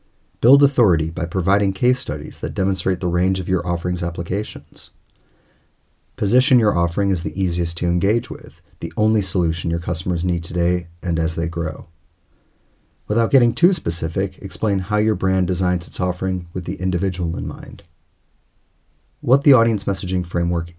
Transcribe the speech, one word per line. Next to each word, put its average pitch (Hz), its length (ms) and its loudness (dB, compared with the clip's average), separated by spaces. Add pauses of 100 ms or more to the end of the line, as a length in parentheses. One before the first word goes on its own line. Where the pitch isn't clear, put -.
(420)
Build 139 200 6
authority 92 460 4
by 80 160 -6
providing 95 480 0
case 127 260 2
studies - 420 -6
that 85 140 -4
demonstrate 95 460 0
the 92 60 -2
range 92 340 2
of 85 80 -4
your 90 180 0
offering's 87 360 -2
applications. 87 880 -6 (1300)
Position 123 420 4
your 107 180 2
offering 87 340 0
as 85 120 0
the - 180 -6
easiest 87 380 -2
to 90 80 -2
engage 98 440 0
with, - 300 -14 (200)
the 87 180 -6
only 110 240 2
solution 85 480 0
your 82 100 0
customers 90 460 -2
need 87 180 -2
today 87 440 0 (140)
and 85 160 0
as 80 180 0
they 82 120 -2
grow. - 400 -6 (1200)
Without 110 220 2
getting 123 240 4
too 190 180 4
specific, - 640 -2
explain 98 420 -2
how 104 180 -2
your 107 160 2
brand 92 320 2
designs 90 420 0
its - 120 -6
offering 92 520 -2
with 87 140 -6
the - 100 -4
individual 87 600 -2
in 80 120 -4
mind. 73 340 -12 (1400)
What 135 200 4
the 139 120 6
audience 113 300 2
messaging 92 400 -2
framework 85 540 -2